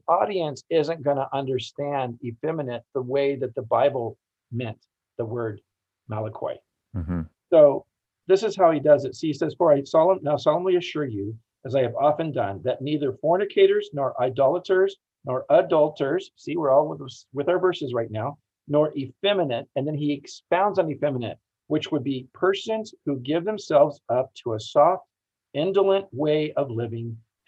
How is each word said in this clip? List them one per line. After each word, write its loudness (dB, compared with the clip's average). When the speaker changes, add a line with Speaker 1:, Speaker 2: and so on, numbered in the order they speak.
Speaker 1:
audience 0
isn't 0
gonna 0
understand -4
effeminate -6
the -2
way 0
that -6
the -6
Bible 0
meant -6
the -4
word -6
malakoi. -6
Speaker 2:
Mm-hmm. -4
Speaker 1:
So 6
this 4
is -2
how 6
he 0
does 6
it. -8
See, -6
he 0
says, -4
"For 4
I 2
solemn-, 2
now 0
solemnly 2
assure -4
you, -8
as -6
I 2
have -2
often 0
done, -4
that -2
neither -2
fornicators, 2
nor -4
idolaters, 2
nor -4
adulterers," 2
see, -8
we're 0
all 4
with, -10
with -6
our 0
verses -2
right -4
now, -6
"nor 2
effeminate," -2
and -2
then -4
he -2
expounds -2
on 0
effeminate, -4
which -4
would -2
be -6
persons -2
who -4
give -2
themselves 2
up -2
to -6
a -6
soft, 2
indolent 2
way 0
of -2
living -6